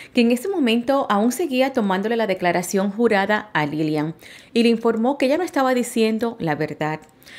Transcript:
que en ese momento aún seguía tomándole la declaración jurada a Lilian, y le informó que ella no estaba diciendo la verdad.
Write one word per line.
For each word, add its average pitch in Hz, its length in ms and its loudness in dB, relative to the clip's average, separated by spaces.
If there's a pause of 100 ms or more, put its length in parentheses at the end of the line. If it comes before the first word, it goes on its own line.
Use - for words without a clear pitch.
(120)
que 247 100 2
en 233 100 6
ese 247 180 -2
momento 269 640 0
aún 214 200 2
seguía 269 420 0
tomándole 208 420 0
la 226 100 0
declaración 185 640 0
jurada 208 640 0
a 151 140 2
Lilian, 151 480 -2 (360)
y 233 120 2
le 233 60 4
informó 226 500 0
que 262 80 2
ella 285 100 2
no 359 60 -2
estaba 269 320 0
diciendo 226 640 -2
la 156 160 -2
verdad. 151 460 -4 (380)